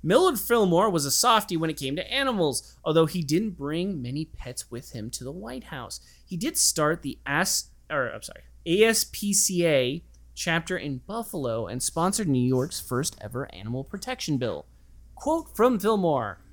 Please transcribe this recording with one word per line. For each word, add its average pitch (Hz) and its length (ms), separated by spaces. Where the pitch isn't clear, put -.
Millard 269 340
Fillmore 208 520
was 160 160
a 139 60
softie 214 460
when 160 120
it 156 80
came 139 180
to - 180
animals, 220 720
although 160 220
he 175 180
didn't 175 280
bring 165 500
many 135 240
pets - 440
with 120 220
him 113 200
to - 120
the 131 80
White 226 340
House. 127 360
He 185 120
did 262 200
start 156 460
the - 220
As-, 156 440
or, 139 220
I'm - 100
sorry, - 200
A 180 180
S 226 280
P 202 220
C 180 320
A 139 380
chapter 170 420
in 131 220
Buffalo 139 680
and 120 140
sponsored 190 460
New 127 180
York's 131 360
first 127 400
ever 120 340
animal 117 300
protection 196 520
bill. 104 280
Quote 320 400
from 240 240
Fillmore 165 640